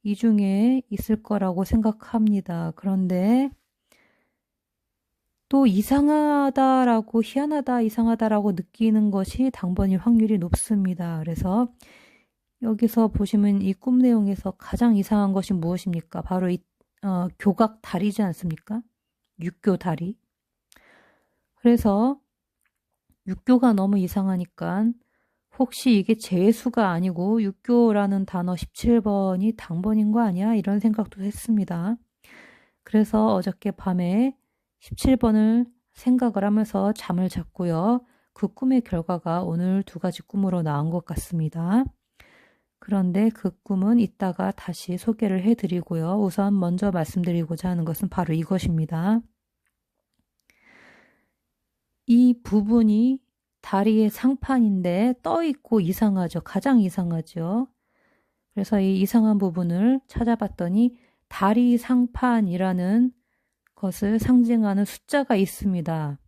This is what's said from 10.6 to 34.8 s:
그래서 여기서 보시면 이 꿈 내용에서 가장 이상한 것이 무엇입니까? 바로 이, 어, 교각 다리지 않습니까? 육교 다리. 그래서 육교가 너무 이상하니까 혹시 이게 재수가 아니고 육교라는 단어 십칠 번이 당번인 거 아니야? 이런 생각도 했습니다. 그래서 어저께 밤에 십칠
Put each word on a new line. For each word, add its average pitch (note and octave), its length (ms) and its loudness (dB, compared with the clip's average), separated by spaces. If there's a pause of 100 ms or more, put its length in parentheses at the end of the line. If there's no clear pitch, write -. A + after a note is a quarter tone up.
그래서 F#3 540 -2 (920)
여기서 A3+ 460 0
보시면 G3+ 540 0
이 F#3+ 120 -2
꿈 B3+ 240 0
내용에서 G#3 540 0
가장 - 440 0
이상한 G3 360 0
것이 F#3+ 220 -2
무엇입니까? E3+ 680 -4
바로 F#3 280 -2
이, F3+ 80 -2 (440)
어, F#3 260 -2 (100)
교각 A3 440 0
다리지 G3+ 400 -2
않습니까? F#3 600 -6 (580)
육교 F3+ 380 -2
다리. F3 380 -6 (1400)
그래서 A#3 640 2 (1040)
육교가 A#3+ 480 2
너무 G3 240 0
이상하니까 F#3 880 -4 (720)
혹시 B3 400 2
이게 G#3 160 2
재수가 A3 760 0
아니고 F#3 520 -2
육교라는 G3+ 840 2
단어 F3+ 280 -4
십칠 A#3 460 0
번이 G3 560 0
당번인 G#3+ 560 -2
거 A#3 80 2
아니야? G#3 340 0
이런 G3+ 240 0
생각도 G#3+ 440 -2
했습니다. G3+ 720 -4 (880)
그래서 G#3+ 500 2
어저께 F#3+ 380 -4
밤에 F#3+ 640 -2 (420)
십칠 - 380 0